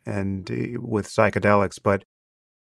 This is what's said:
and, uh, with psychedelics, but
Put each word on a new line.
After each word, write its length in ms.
and, 460
uh, 320
with 260
psychedelics, 760
but 220